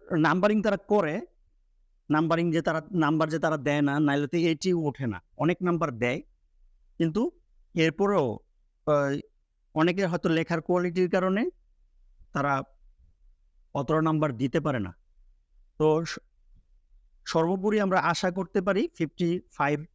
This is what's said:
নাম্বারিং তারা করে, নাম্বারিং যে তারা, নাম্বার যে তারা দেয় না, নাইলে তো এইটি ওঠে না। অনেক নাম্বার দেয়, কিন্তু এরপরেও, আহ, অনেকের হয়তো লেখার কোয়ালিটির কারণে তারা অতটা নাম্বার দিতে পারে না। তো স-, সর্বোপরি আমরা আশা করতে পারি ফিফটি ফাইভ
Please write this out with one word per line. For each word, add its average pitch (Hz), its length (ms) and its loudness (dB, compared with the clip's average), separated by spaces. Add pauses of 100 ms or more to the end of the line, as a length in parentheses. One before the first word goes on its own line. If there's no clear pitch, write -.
(180)
নাম্বারিং 185 440 2
তারা 202 140 0
করে, 190 440 0 (920)
নাম্বারিং 165 420 2
যে 160 100 0
তারা, 156 200 -2 (100)
নাম্বার 160 360 2
যে 156 100 -2
তারা 156 180 0
দেয় 147 260 0
না, 143 180 2
নাইলে 143 260 2
তো 170 100 -4
এইটি 170 360 0
ওঠে 147 340 -2
না। 98 160 -6 (140)
অনেক 170 260 -2
নাম্বার 165 360 -2
দেয়, 123 240 -2 (760)
কিন্তু 165 320 0 (440)
এরপরেও, 160 640 0 (480)
আহ, 143 320 2 (560)
অনেকের 175 340 2
হয়তো 175 200 -2
লেখার 165 320 0
কোয়ালিটির 180 500 0
কারণে 196 400 0 (840)
তারা 139 300 -2 (1120)
অতটা 147 260 0
নাম্বার 156 360 0
দিতে 135 240 -2
পারে 139 200 -2
না। 95 160 -8 (840)
তো 156 260 2
স-, - 140 -10 (1040)
সর্বোপরি 190 560 0
আমরা 190 200 2
আশা 170 300 0
করতে 185 300 -2
পারি 196 340 0
ফিফটি 170 460 -2 (100)
ফাইভ 147 340 -2 (100)